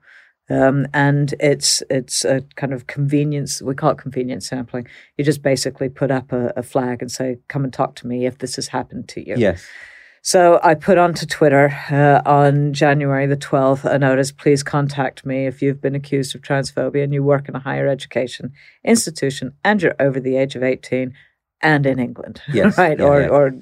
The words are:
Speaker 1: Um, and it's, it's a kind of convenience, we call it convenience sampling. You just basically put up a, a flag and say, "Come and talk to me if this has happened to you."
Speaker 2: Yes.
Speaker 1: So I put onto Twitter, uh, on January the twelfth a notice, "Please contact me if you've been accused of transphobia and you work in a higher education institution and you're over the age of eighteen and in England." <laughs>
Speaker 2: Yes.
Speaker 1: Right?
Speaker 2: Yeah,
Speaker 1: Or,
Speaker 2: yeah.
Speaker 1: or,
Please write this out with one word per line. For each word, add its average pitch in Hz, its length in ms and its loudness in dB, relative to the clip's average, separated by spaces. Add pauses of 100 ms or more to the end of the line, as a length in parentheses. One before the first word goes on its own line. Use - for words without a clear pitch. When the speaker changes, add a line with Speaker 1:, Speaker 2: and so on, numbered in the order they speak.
(500)
Speaker 1:
Um, 135 420 2
and 143 480 2
it's, 143 480 0
it's - 340 -4
a 135 200 0 (140)
kind 139 180 -6
of 123 120 -10
convenience, 143 760 -2
we 135 120 -4
call 139 180 0
it - 60 -10
convenience 127 480 -8
sampling. 123 400 -8 (300)
You 143 80 -2
just 143 180 0
basically 135 460 -2
put 135 220 -4
up 131 220 -4
a, 123 220 -2
a 123 80 -6
flag 123 380 -4
and 123 100 -10
say, 127 280 -6 (100)
"Come 143 160 -4
and 127 80 -6
talk 135 240 -4
to - 100 -14
me 123 200 -4
if 127 120 -6
this 127 180 -8
has 123 120 -8
happened - 400 -8
to - 180 -14
you." 104 120 -6
Speaker 2:
Yes. 95 260 0 (560)
Speaker 1:
So 175 420 4
I 165 120 4
put 170 220 2
onto 170 300 2
Twitter, 143 400 4 (240)
uh, 143 400 4
on 143 440 4
January 139 520 2
the 139 100 0
twelfth 139 500 0
a 139 120 2
notice, 139 340 2
"Please 143 300 2
contact 143 640 -4
me 135 220 -4
if 131 160 -8
you've 139 180 -2
been 139 140 -2
accused 139 400 -4
of - 80 -18
transphobia 139 600 -2
and 143 100 -2
you 139 80 0
work 143 260 2
in 131 80 -8
a - 40 -8
higher 139 280 -4
education 131 640 -6 (320)
institution 147 680 0 (120)
and 208 180 2
you're 156 160 2
over 135 220 0
the 131 160 -2
age 135 200 -2
of 123 60 -8
eighteen 131 520 -4 (480)
and 147 240 2
in 131 120 0
England." 120 480 -8
<laughs> 147 60 -8
Speaker 2:
Yes. 185 240 2
Speaker 1:
Right? 165 220 4
Speaker 2:
Yeah, - 80 2
Speaker 1:
Or, 143 160 6
Speaker 2:
yeah. - 60 -2
Speaker 1:
or, 135 340 4